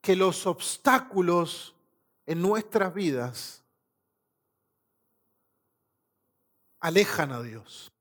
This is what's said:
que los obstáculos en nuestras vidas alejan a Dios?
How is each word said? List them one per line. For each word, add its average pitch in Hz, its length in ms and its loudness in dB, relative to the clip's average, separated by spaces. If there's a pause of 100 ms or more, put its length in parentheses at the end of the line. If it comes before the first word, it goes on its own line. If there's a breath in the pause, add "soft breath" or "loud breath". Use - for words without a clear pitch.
que 190 140 2
los 185 320 2
obstáculos 180 1300 0 (520)
en 165 140 -4
nuestras 202 540 0
vidas 131 680 -4 (3250)
alejan 170 540 2
a 120 100 -8
Dios? 113 480 -16 (100)